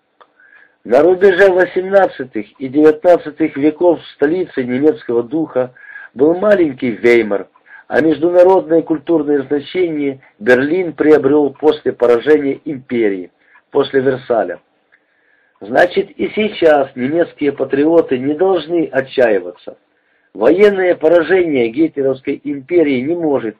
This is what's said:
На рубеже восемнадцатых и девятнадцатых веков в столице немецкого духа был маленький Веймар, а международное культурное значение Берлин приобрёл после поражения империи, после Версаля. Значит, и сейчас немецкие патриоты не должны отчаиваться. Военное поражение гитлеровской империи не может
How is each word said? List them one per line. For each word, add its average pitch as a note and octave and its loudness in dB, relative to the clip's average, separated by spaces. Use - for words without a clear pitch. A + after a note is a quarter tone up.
На B2 2
рубеже F#3 4
восемнадцатых F3+ -2
и C3+ -10
девятнадцатых D3+ 2
веков D3+ 0
в - -20
столице D3+ -4
немецкого B2+ -2
духа B2+ -6
был D3+ 2
маленький F3 0
Веймар, G#2 0
а A2+ -2
международное E3 2
культурное D3 -2
значение C#3+ -6
Берлин C#3+ 0
приобрёл C#3+ 2
после D3 -2
поражения B2+ 0
империи, A2+ -4
после C3+ -2
Версаля. A#2+ -4
Значит, E3+ -2
и G3 -6
сейчас D#3+ 0
немецкие D3 -4
патриоты C#3+ 0
не C#3 -4
должны E3 -2
отчаиваться. A2+ -4
Военное F3+ 2
поражение D#3 0
гитлеровской C#3 -4
империи C#3+ -2
не D#3 -4
может C3 -4